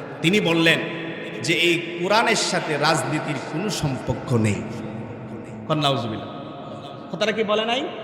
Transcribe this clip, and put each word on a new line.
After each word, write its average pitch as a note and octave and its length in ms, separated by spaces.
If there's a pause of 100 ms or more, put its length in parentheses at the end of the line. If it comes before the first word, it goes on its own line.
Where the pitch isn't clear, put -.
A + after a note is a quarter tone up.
(200)
তিনি F3+ 200
বললেন E3 380 (680)
যে E3 80 (140)
এই E3+ 80 (220)
কোরআনের G#3 420 (100)
সাথে D#3 220 (140)
রাজনীতির D3 520 (100)
কোনো F3+ 200 (120)
সম্পর্ক C3 480 (180)
নেই। F#2+ 140 (1080)
কন D#3 160
নাউজুবিল্লাহ। A2+ 460 (760)
কথাটা G#3 240
কি G#3+ 120
বলে G#3+ 260
নাই? C4 120 (220)